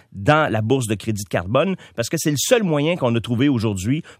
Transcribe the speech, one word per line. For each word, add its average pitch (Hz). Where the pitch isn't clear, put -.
dans 143
la 110
bourse 123
de 107
crédit 104
de -
carbone 131
parce 117
que 165
c'est 156
le 143
seul 233
moyen 160
qu'on 117
a 110
trouvé 120
aujourd'hui 113